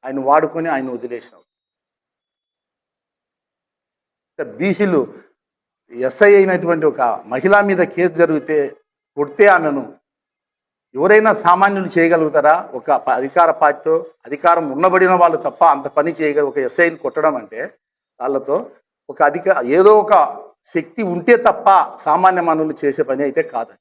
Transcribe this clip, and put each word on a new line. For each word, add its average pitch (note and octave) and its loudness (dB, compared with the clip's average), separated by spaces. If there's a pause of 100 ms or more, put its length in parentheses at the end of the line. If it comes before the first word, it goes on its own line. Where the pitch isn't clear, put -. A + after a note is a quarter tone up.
ఆయన C3+ -8
వాడుకొని D3+ 0
ఆయన C3 -6
వదిలేసినారు. A#2 -14 (3250)
బీసీలు F3+ -2 (800)
ఎస్ఐ C3 2
అయినటువంటి F3 0
ఒక C#3+ -2
మహిళ B2+ -2
మీద G3 0
కేసు E3+ -2
జరిగితే D#3 -2 (380)
కొడితే C#3+ 2
ఆమెను D3+ 0 (1000)
ఎవరైనా G#3+ 4
సామాన్యులు F#3 0
చేయగలుగుతారా? D#3+ 2
ఒక C3 -6
ప-, C3+ -2
అధికార C3+ 0
పార్టీలో D#3 -2 (200)
అధికారం D#3 -2
ఉండబడిన F#3 2
వాళ్ళు E3+ 2
తప్ప - -4
అంత C#3+ 2
పని D3+ -2
చేయగల D3 -2
ఒక C#3 -4
ఎస్ఐని E3 0
కొట్టడం D3+ -4
అంటే A#2+ -14 (420)
వాళ్ళతో C3+ -4 (380)
ఒక C#3+ -6
అధిక-, D#3+ -2
ఏదో F#3+ 4
ఒక F#3 0 (220)
శక్తి E3+ -8
ఉంటే F3 2
తప్ప - 2
సామాన్య F3+ 0
మానవులు D#3 -2 (100)
చేసే C3+ -2
పని C3+ -4
అయితే C#3+ -2
కాదు. A#2 -8